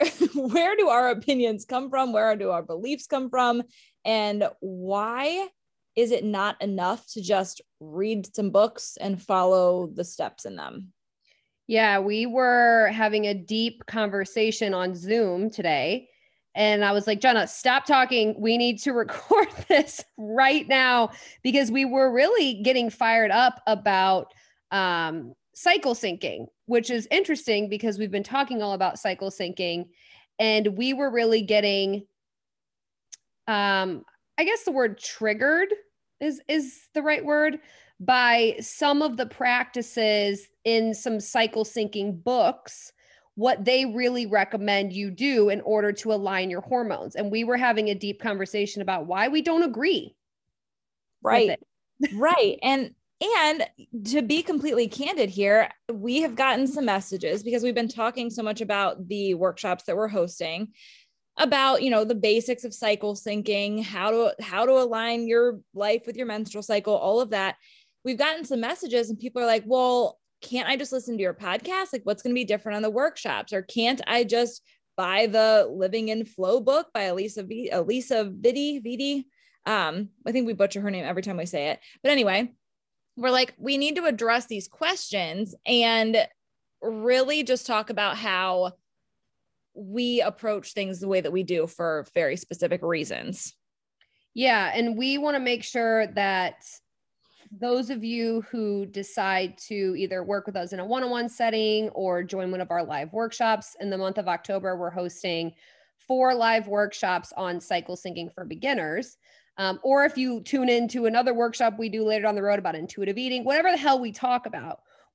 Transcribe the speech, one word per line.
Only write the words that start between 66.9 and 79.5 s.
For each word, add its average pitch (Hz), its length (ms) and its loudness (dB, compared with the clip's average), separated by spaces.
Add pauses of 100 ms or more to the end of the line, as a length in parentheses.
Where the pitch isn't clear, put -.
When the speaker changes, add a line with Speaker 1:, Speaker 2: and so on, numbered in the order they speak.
Speaker 1:
all 208 260 2
of 233 80 -2
that. 196 280 -2 (460)
We've 254 140 -4
gotten 311 280 0
some 262 140 -2
messages 233 500 -2
and 214 100 -6
people 247 220 -6
are 233 60 2
like, 226 180 4
"Well, 247 540 2 (220)
can't 247 260 -6
I 262 80 0
just 269 160 -6
listen 240 260 -6
to 196 40 -4
your 180 120 0
podcast? 294 600 -6
Like, 240 100 -6
what's - 200 -4
gonna 247 120 0
be 247 100 -2
different 208 320 -4
on 214 40 -4
the 220 80 0
workshops? 220 640 -2
Or 190 80 -2
can't 233 460 -2
I 240 160 2
just 233 400 -2 (340)
buy 190 300 2
the 220 420 6
Living 190 400 -2
in 220 160 -4
Flow 190 340 0
book 269 340 2
by 208 100 -2
Elisa 196 400 -4
V-, 226 260 -8
Elisa 220 560 0
Vitti, 254 580 0
Vitti?" 269 420 -4 (400)